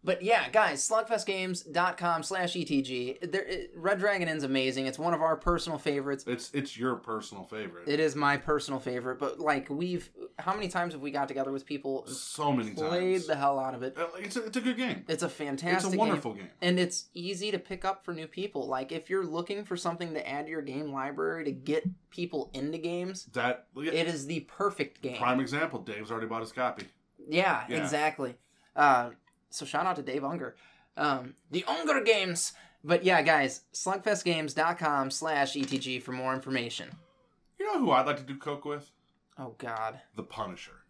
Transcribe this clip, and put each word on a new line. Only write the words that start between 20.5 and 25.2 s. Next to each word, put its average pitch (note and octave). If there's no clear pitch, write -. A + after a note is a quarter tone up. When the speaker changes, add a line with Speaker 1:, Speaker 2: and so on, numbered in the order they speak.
Speaker 1:
your D#3+
game C#3
library D3+
to C#3
get C#3
people E3+
into D3
games, F3
Speaker 2:
That, B2
yeah. D#3+
Speaker 1:
it E3
is D3
the D#3+
perfect -
game. B2
Speaker 2:
Prime B2